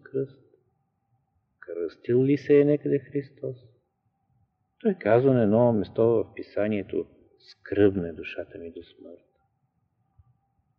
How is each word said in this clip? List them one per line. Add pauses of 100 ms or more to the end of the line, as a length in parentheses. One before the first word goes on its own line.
кръст? (1160)
Кръстил
ли
се
е
некъде
Христос? (1200)
Той
казва
на
едно
место
в
Писанието: (320)
"Скръбна
е
душата
ми
до
смърт." (1600)